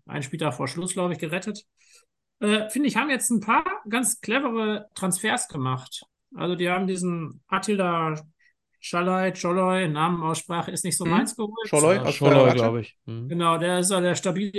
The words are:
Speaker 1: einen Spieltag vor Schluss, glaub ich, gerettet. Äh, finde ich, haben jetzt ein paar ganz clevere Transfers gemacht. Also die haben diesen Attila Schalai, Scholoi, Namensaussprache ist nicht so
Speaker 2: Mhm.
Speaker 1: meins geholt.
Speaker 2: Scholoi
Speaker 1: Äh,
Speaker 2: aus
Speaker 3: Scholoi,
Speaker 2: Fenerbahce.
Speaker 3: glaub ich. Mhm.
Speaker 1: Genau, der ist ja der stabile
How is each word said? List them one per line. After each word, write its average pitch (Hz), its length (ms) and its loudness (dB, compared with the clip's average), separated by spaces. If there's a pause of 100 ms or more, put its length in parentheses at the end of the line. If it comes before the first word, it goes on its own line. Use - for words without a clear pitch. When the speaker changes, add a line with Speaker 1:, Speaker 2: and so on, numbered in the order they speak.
Speaker 1:
einen 147 180 -6
Spieltag 156 320 -4
vor 143 120 -4
Schluss, 170 260 -6
glaub 180 180 -2
ich, 160 80 -6
gerettet. 180 460 -6 (760)
Äh, 214 300 0
finde 277 180 0
ich, 214 100 0
haben 269 140 2
jetzt 247 180 0
ein 233 100 2
paar 240 240 2 (240)
ganz 226 340 -2
clevere 220 760 -2
Transfers 214 520 -2
gemacht. 131 560 -6 (300)
Also 175 220 -4
die 170 140 0
haben 190 180 0
diesen 175 600 -4
Attila 175 720 0 (640)
Schalai, 185 520 0
Scholoi, 185 520 2
Namensaussprache 165 840 -2
ist 180 120 -6
nicht 175 140 -2
so 180 80 -4
Speaker 2:
Mhm. 165 60 0
Speaker 1:
meins 202 240 2
geholt. 214 320 -8
Speaker 2:
Scholoi 156 300 6
Speaker 1:
Äh, - 20 -2
Speaker 2:
aus - 160 0
Speaker 3:
Scholoi, 139 180 6
Speaker 2:
Fenerbahce. 127 220 8
Speaker 3:
glaub 117 220 2
ich. 110 280 -8
Mhm. 117 240 -8
Speaker 1:
Genau, 170 300 2
der 180 180 0
ist 180 140 2
ja 185 100 2
der 175 140 2
stabile 190 440 -2